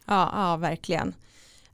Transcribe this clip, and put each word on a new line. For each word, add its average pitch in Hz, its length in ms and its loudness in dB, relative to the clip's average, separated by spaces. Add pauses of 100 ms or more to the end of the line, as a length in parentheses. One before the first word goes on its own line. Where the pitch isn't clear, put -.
Ja, 185 280 2
ja, 180 240 0
verkligen. 165 560 -2 (600)